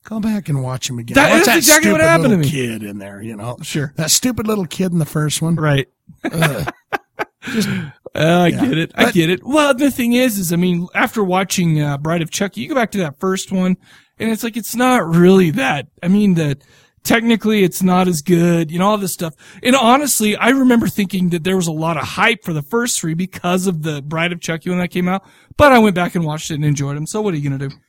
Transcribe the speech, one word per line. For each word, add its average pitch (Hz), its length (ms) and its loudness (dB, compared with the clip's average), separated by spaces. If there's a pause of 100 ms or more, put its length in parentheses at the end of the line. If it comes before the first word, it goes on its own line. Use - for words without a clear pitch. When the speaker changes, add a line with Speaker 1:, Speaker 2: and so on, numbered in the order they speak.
Speaker 1:
"Go 220 160 -8
back 214 260 -2
and 139 160 -2
watch 127 260 -6
him 123 80 -8
again." 117 180 -8
Speaker 2:
That, - 160 4
Speaker 1:
What's 339 140 4
Speaker 2:
that's - 20 4
Speaker 1:
that - 100 4
Speaker 2:
exactly 311 340 4
what 302 80 2
Speaker 1:
stupid 320 100 4
Speaker 2:
happened 330 220 4
to 196 60 4
Speaker 1:
little 151 80 2
Speaker 2:
me. 131 40 2
Speaker 1:
kid 117 340 -4
in 101 160 -10
there, 101 220 -14
you 113 140 -12
know? 117 260 -12
Speaker 2:
Sure. 147 360 -6
Speaker 1:
That 156 120 -4
stupid 233 380 0
little 202 200 -2
kid 185 260 -4
in 175 60 2
the 147 60 0
first 151 360 -4
one. 165 140 0
Speaker 2:
Right. 147 340 0 (420)
Speaker 1:
Ugh. - 460 -2
Speaker 2:
<laughs> - 60 -20 (600)
Speaker 1:
Just, 214 260 -2 (460)
Speaker 2:
Uh, - 40 -4
I 170 280 4
Speaker 1:
yeah. 170 180 0
Speaker 2:
get 254 120 0
it. 165 180 -4
I 240 100 2
Speaker 1:
But 240 80 0
Speaker 2:
get 160 160 2
it. 175 160 -4
Well, 285 280 2
the 269 180 2
thing 240 220 0
is, 247 260 2
is, 170 120 -4
I 170 40 0
mean, 175 400 0
after 214 280 -2
watching, 180 580 0
uh, 143 160 -2
Bride 160 260 -2
of - 80 -8
Chucky, - 300 -4
you - 60 -8
go 302 80 -4
back 233 160 0
to 202 60 -6
that 156 220 -4
first 190 320 -4
one, 185 260 0 (400)
and 226 140 -2
it's 220 120 -4
like, 233 140 -6
it's 220 180 -8
not 247 320 2
really 175 440 6
that, 240 360 -4 (160)
I 175 60 -2
mean, 202 240 4
the, 147 240 0 (460)
technically, 226 600 2
it's 180 200 0
not 185 240 4
as 165 160 -2
good, 170 480 2
you 175 80 -4
know, 185 80 2
all 214 100 2
this 196 160 -6
stuff. 165 220 -8 (280)
And 247 120 4
honestly, 233 600 2
I 214 140 0
remember 254 380 4
thinking 185 420 -2
that 165 140 -2
there 185 120 0
was 180 120 0
a 160 40 -4
lot 160 260 -4
of 131 60 -4
hype 226 400 -2
for 180 80 -6
the 151 120 -4
first 233 360 -2
three 160 140 -4
because 180 540 -2
of 160 160 -4
the 147 180 -4
Bride 160 320 -4
of 170 80 -12
Chucky 165 280 -6
when 180 100 -2
that 175 100 -4
came 180 180 -2
out, 190 160 -2 (320)
but 294 160 6
I 247 80 8
went 208 160 4
back 175 200 -2
and 170 100 0
watched 156 260 -8
it 160 40 -6
and 151 100 -2
enjoyed 143 320 -2
'em. 156 80 -6
So 214 160 -4
what 202 120 -2
are 156 40 -2
you 143 120 -4
gonna 139 200 -6
do? - 60 -16 (140)